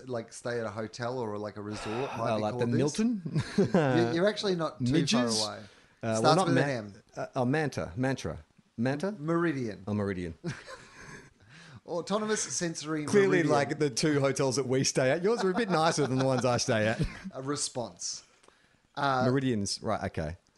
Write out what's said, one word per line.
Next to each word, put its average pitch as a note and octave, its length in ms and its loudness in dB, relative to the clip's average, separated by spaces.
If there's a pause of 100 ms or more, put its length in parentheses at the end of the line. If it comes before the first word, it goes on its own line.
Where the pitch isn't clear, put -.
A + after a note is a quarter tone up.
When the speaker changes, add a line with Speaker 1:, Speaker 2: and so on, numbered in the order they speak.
Speaker 1:
like, A#2 260 -6
stay A#2+ 260 -6
at A2+ 60 -4
a G#2+ 60 -6
hotel A#2 480 -6
or, G#2+ 180 -4
like, G#2 200 -8
a G#2 40 -10
resort. G#2+ 560 -6
Might A#2 140 0
Speaker 2:
Oh, A2 60 2
Speaker 1:
be G#2+ 40 0
Speaker 2:
like G#2+ 120 0
Speaker 1:
called B2 100 -4
Speaker 2:
the - 40 2
Speaker 1:
this. A#2+ 100 2
Speaker 2:
Milton? E3+ 640 0 (140)
<laughs> - 0 -
Speaker 1:
You, C3 580 4
you're F3 120 4
actually G#3 280 0
not D#3 280 -4
too B2 80 2
Speaker 2:
Midges? G#3+ 480 2
Speaker 1:
far G#2+ 160 -2
away. G#2 60 -12
Speaker 2:
Uh, - 0 - (400)
well, A2+ 160 0
Speaker 1:
Starts D#3 200 6
Speaker 2:
not F#3 100 4
Speaker 1:
with - 100 4
an - 100 4
Speaker 2:
ma-, C#3+ 60 -2
Speaker 1:
M. G#2 200 -6 (220)
Speaker 2:
uh, C#3 100 -8 (100)
oh, B2+ 100 2
Manta. B2+ 500 -2
Mantra. B2 420 -4 (400)
Manta? C#3+ 420 -2
Speaker 1:
Meridian. C#3+ 680 -2
Speaker 2:
Oh, G#2 60 -2
Meridian. F#2+ 400 -2 (100)
Speaker 1:
<laughs> E3+ 100 -4 (1300)
Autonomous G#3 540 -2
sensory D#3+ 640 -4
Speaker 2:
Clearly, F#3+ 320 6
Speaker 1:
meridian. D#3 160 4
Speaker 2:
like, C#3+ 260 2
the D3 100 2
two C#3+ 300 2
hotels C3+ 380 2
that B2 100 -2
we C3 160 2
stay C3 280 2
at, E3+ 120 0
yours A#3 200 2
are F#3+ 80 2
a - 20 -4
bit A3 160 0
nicer D3 360 4
than B2+ 120 0
the C3 80 2
ones B2+ 180 2
I B2 140 4
stay A2 300 2
at. A#2 120 0 (180)
<laughs> - 160 -12
Speaker 1:
A C3 80 -10
response. C3 840 -6 (720)
Uh, C3+ 300 2
Speaker 2:
Meridians. B2+ 560 2
Right, G2+ 240 -2
okay. E2 300 -4 (220)